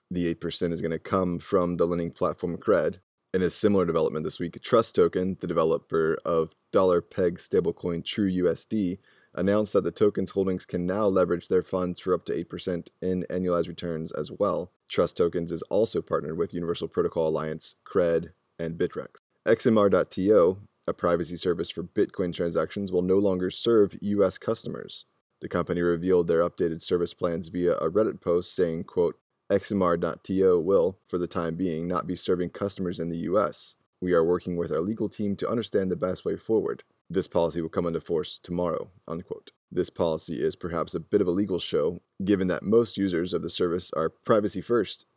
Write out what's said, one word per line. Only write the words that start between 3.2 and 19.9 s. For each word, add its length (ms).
In 100
a 80
similar 340
development 380
this 160
week, 240
Trust 320
Token, 460
the 80
developer 760
of 300
dollar 280
peg 380
stablecoin 680
True 240
U 200
S 160
D, 360
announced 380
that 100
the 80
token's 400
holdings 340
can 220
now 200
leverage 420
their 160
funds 340
for 160
up 120
to 60
eight 160
percent 420
in 260
annualized 380
returns 460
as 180
well. 400
Trust 280
Tokens 340
is 120
also 380
partnered 380
with 160
Universal 340
Protocol 400
Alliance, 460
Cred, 460
and 220
Bitrex. 380
X 220
M 100
R 140